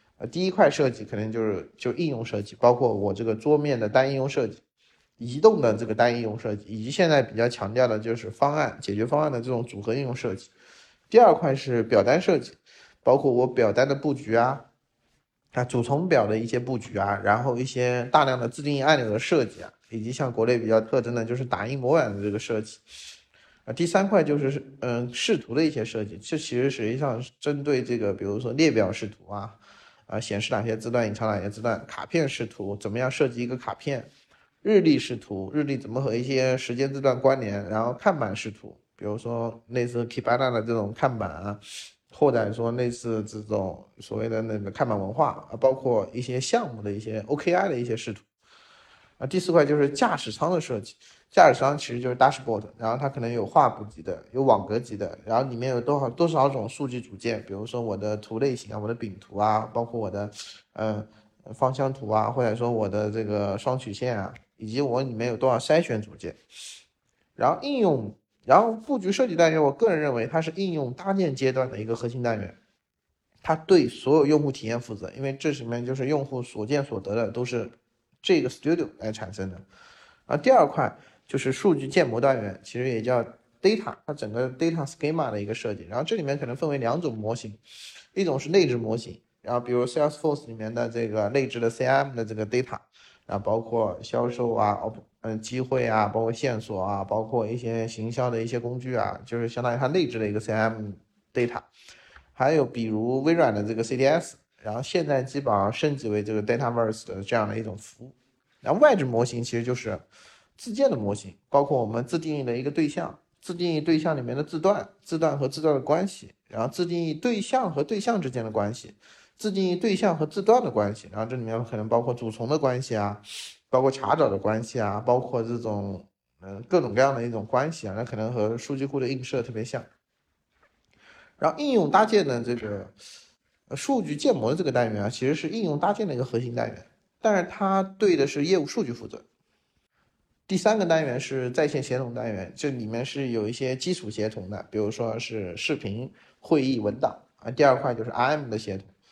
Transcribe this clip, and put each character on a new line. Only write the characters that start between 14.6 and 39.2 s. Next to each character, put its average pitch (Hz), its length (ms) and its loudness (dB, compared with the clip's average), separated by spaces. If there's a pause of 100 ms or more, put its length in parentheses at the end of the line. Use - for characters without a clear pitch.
啊， 123 120 0
主 123 180 0
从 139 240 0
表 131 200 4
的 107 120 2
一 117 80 -2
些 123 120 -2
布 123 180 -2
局 101 220 -8
啊， 101 260 0
然 104 180 4
后 127 140 0
一 127 80 -2
些 123 480 -2
大 151 140 6
量 127 120 0
的 120 80 -2
自 135 160 -8
定 143 140 -2
义 135 60 -2
按 147 160 6
钮 117 100 -2
的 107 100 0
设 131 280 2
计 - 160 -12
啊， - 100 -16 (160)
以 113 140 -8
及 120 100 -6
像 127 180 -4
国 113 140 0
内 123 140 4
比 110 100 -2
较 110 100 6
特 110 220 2
征 120 140 -2
的 117 100 -2
就 117 100 -4
是 131 80 -2
打 110 240 -4
印 135 120 -6
模 127 160 2
板 120 200 2
的 98 80 -6
这 104 80 -2
个 101 80 -2
设 110 220 -2
计。 - 160 -10 (880)
啊， - 80 -8
第 170 140 0
三 196 200 4
块 190 160 4
就 147 160 2
是， 135 240 -2 (180)
嗯， 120 340 -2
视 202 240 0
图 - 160 -10
的 160 100 2
一 151 60 0
些 131 120 -4
设 107 220 -4
计， 104 140 -12
这 - 180 -6
其 123 240 -4
实 135 100 2
实 113 220 -2
际 127 60 -4
上 127 240 -2
是 - 80 -14 (100)
针 143 240 -2
对 135 180 2
这 120 140 -2
个， 104 160 0
比 92 100 -10
如 101 160 -2
说 117 140 -4
列 151 180 4
表 107 220 2
视 110 140 -8
图 - 260 -16
啊， 98 220 -10 (520)
啊， 107 140 -6
显 104 180 -4
示 104 140 -4
哪 110 100 0
些 113 140 -2
字 117 140 -8
段， 120 160 2
隐 104 80 -4
藏 113 160 -2
哪 101 100 0
些 98 80 -4
字 107 140 -10
段， 113 240 -2
卡 - 180 -10
片 156 240 0
视 - 160 -6
图， 98 320 -8
怎 101 160 -8
么 117 60 -2
样 127 120 0
设 139 160 2
计 120 140 -4
一 120 60 -4
个 127 100 -4
卡 123 160 -8
片， 135 340 -8 (540)
日 202 220 6
历 151 160 6
视 120 180 -4
图， 95 380 -8
日 151 80 0
历 139 160 -2
怎 - 100 -12
么 123 140 -2
和 120 120 0
一 120 80 -2
些 131 360 2
时 123 160 -6
间 135 180 0
字 139 80 -6
段 131 180 2
关 135 220 4
联， 101 300 -4
然 107 120 0
后 120 120 -2
看 185 240 2
板 104 180 -2
视 113 140 -8
图， - 280 -16 (160)
比 - 120 -12
如 104 100 -4
说 117 520 -6